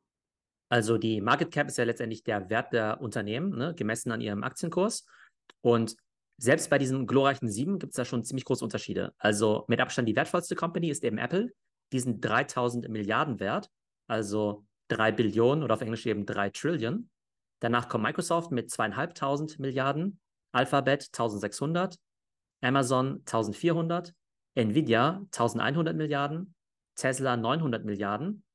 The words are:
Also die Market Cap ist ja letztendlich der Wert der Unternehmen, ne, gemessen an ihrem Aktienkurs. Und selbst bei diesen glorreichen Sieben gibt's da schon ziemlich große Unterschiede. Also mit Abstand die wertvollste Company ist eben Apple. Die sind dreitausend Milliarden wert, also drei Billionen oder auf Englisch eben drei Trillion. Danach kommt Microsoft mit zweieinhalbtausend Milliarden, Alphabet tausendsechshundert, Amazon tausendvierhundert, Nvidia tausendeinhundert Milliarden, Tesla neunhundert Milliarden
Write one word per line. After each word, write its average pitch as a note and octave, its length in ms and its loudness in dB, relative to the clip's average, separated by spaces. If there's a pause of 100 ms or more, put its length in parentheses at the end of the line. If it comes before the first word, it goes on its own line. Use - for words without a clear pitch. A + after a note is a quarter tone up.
(680)
Also A2+ 280 2
die A2 220 0
Market C#3+ 320 0
Cap D3 160 0
ist C3+ 100 -10
ja B2 60 2
letztendlich A2+ 400 -4
der G2+ 260 -4
Wert B2 220 -2
der A2 300 -2
Unternehmen, A#2 560 -4
ne, D#3 160 -4
gemessen A2+ 380 -4
an A2+ 100 -4
ihrem G#2+ 220 -4
Aktienkurs. F3 640 -2 (560)
Und A2+ 360 2 (400)
selbst C3+ 320 4
bei C#3+ 80 6
diesen C3 300 0
glorreichen C3+ 420 4
Sieben D3 300 -2
gibt's - 180 -8
da B2 80 0
schon A#2+ 180 -2
ziemlich C3 220 -6
große - 180 0
Unterschiede. G2+ 540 -4
Also G#2+ 500 2
mit A#2 140 2
Abstand B2+ 260 0
die A2 80 2
wertvollste E3+ 400 0
Company E3+ 340 -2
ist C#3 140 -4
eben - 140 0
Apple. G#3 340 -2 (400)
Die C3 80 0
sind B2 240 -4
dreitausend A#2+ 640 0
Milliarden A2 540 -2
wert, C3 280 -2 (380)
also G#2 580 -2 (220)
drei A2 240 2
Billionen A#2 520 4
oder A2+ 100 2
auf A2 80 -2
Englisch A2+ 240 -4
eben G#2 200 0
drei G2+ 240 -2
Trillion. C#3+ 600 -2 (500)
Danach A#2+ 300 0
kommt A2 160 0
Microsoft E3+ 460 0
mit A#2 200 -4
zweieinhalbtausend C#3+ 880 -4
Milliarden, C#3 640 -2 (320)
Alphabet C3+ 580 2
tausendsechshundert, C#3 880 -2 (640)
Amazon C3 640 2
tausendvierhundert, E3 880 0 (420)
Nvidia B2+ 640 4 (100)
tausendeinhundert C#3 680 0
Milliarden, D3+ 580 -4 (400)
Tesla C3 400 0
neunhundert A#2+ 480 0
Milliarden G#2+ 720 -4